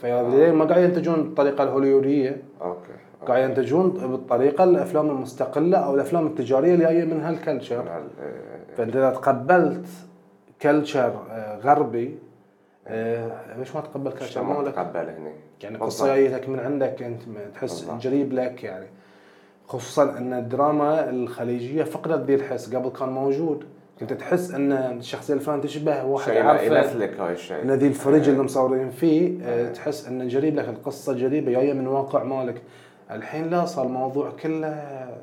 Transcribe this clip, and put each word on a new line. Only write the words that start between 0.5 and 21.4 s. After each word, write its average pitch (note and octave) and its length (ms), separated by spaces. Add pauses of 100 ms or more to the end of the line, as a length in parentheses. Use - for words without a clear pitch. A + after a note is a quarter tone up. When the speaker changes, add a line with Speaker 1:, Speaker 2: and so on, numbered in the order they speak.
Speaker 1:
ما D#3 140
قاعد F3 180
ينتجون E3+ 400
بالطريقة C#3 400
الهوليودية؟ C3+ 760 (200)
Speaker 2:
أوكي. F2 160 (440)
أوكي. C3 100
Speaker 1:
قاعد C3 180
ينتجون C3 400
بالطريقة C3 760
الأفلام D#3 460
المستقلة D3 680
أو C#3 180
الأفلام D#3 320
التجارية C3+ 460
اللي F3 120
جاية E3 200
من D#3+ 180
هالكلتشر. C#3+ 580
Speaker 2:
من E2 60
هال-، E2+ 40 (280)
إيه، C#2 60
إيه، - 80
إيه. - 420
Speaker 1:
فأنت A2+ 200
إذا C3+ 140
تقبلت C#3 760 (760)
كلتشر، D3 520 (180)
آه، G#2+ 260
غربي، C3 640 (680)
آه، A2+ 720
ليش B2+ 180
ما D3+ 60
تقبل C#3 300
كلتشر B2 160
Speaker 2:
شلون - 180
ما D3 160
Speaker 1:
مالك؟ C#3 140
Speaker 2:
تقبله E2 420
هني؟ D2+ 160 (300)
Speaker 1:
يعني G#2+ 140
Speaker 2:
بالضبط. G#2+ 40
Speaker 1:
قصة C3+ 260
جايتك C3+ 420
من C3 100
عندك، C3 440
أنت A#2+ 240
ما G#2+ 120 (140)
تحس F2 280
Speaker 2:
بالضبط. E2+ 260
Speaker 1:
قريب C3 260
لك B2+ 300
يعني. F#2+ 240 (800)
خصوصا C3+ 360
أن B2+ 300
الدراما C#3+ 760
الخليجية B2 720